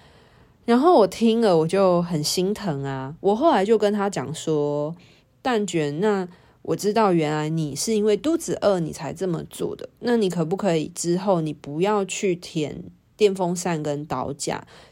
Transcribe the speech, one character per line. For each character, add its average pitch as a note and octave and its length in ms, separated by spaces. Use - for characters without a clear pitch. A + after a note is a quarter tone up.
然 A#3 120
后 D#4 220
我 G3 80
听 A3+ 320
了， G3 200
我 D#3+ 60
就 F3+ 360
很 F3 200
心 F#3 320
疼 D3+ 300
啊。 C3+ 380
我 G3 120
后 D4 200
来 G3 100
就 A3 140
跟 G#3 160
他 G3+ 160
讲 C3+ 260
说 D3 580
：“蛋 A3+ 240
卷， D3+ 360
那 G3 260
我 E3 120
知 F#3+ 160
道 G#3 220
原 D3+ 180
来 D3+ 160
你 D#3 260
是 - 220
因 G#3 80
为 G#3 140
肚 D#4 180
子 B3+ 240
饿 F#3+ 220
你 D3+ 100
才 D3+ 220
这 F#3 160
么 D#3 200
做 - 280
的， - 100
那 A#3+ 180
你 G3 120
可 E3+ 140
不 F3 140
可 F#3 180
以 - 180
之 F3 240
后 F#3+ 220
你 D#3 140
不 C#3+ 260
要 G3+ 240
去 F#3 320
舔 E3 480
电 G3+ 180
风 F#3 220
扇 E3+ 260
跟 D3 240
刀 C3 280
架？” - 340